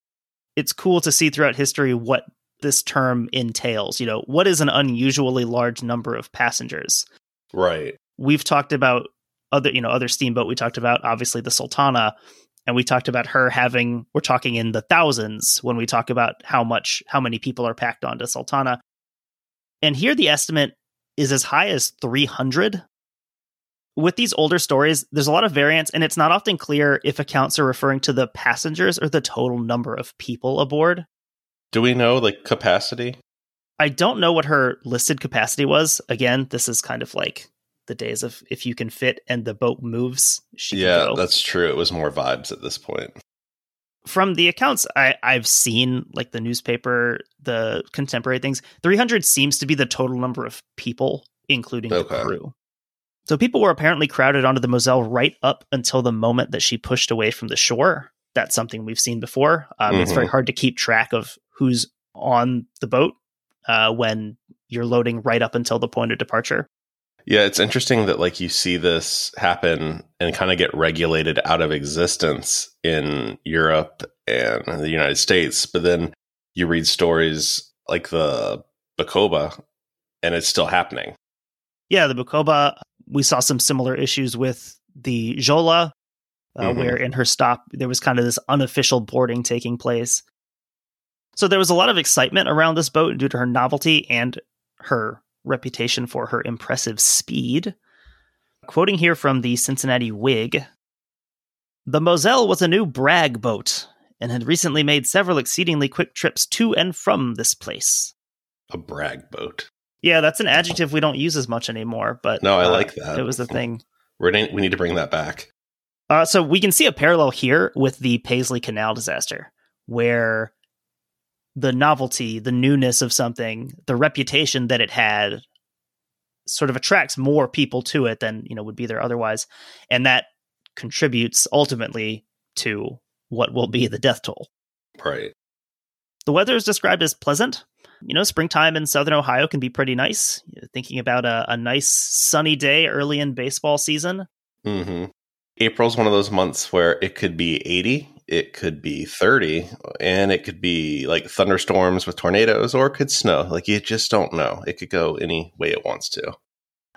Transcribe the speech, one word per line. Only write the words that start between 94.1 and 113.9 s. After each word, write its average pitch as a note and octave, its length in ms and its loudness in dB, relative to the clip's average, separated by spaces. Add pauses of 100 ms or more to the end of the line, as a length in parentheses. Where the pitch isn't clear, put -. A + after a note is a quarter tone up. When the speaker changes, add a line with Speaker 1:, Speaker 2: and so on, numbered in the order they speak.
Speaker 1:
and A#2+ 280 -2 (420)
her A#2 420 -4 (220)
reputation B2 640 -4
for A#2+ 200 -6
her - 180 -4
impressive A#2 560 -6
speed. C3 720 -2 (920)
Quoting F#3+ 320 2
here E3+ 160 4
from C3+ 260 0
the A#2+ 160 0
Cincinnati B2+ 560 -2
Whig, A#2 520 0 (1200)
"The D3 140 2
Moselle F3 480 4
was F#3 140 2
a E3+ 60 4
new F#3+ 180 4
brag C#3 540 2
boat G#2+ 480 -4 (320)
and A#2 100 -6
had A#2 160 -6
recently D#3 360 0
made D3 240 2
several F3+ 320 2
exceedingly D3 500 0
quick - 260 -4
trips - 320 -2
to - 280 0
and F3 200 0
from C3+ 400 -2
this - 200 -2
place." - 600 -4 (560)
Speaker 2:
A - 80 -10
brag - 520 -10
boat. - 380 -12 (320)
Speaker 1:
Yeah, E3 200 4
that's D#3 200 0
an G#3+ 80 -2
adjective E3 440 0
we D#3 80 0
don't D3+ 180 0
use D#3 180 -2
as B2+ 120 -4
much A#2 200 -6
anymore, A2+ 540 -6
but, - 200 -2
Speaker 2:
No, G2 160 4
I F2+ 60 6
Speaker 1:
uh, F2+ 60 6
Speaker 2:
like F#2 260 2
that. D2+ 220 -6
Speaker 1:
it C3 40 -2
was B2 140 -4
the B2 100 -4
thing. A#2 360 -6 (360)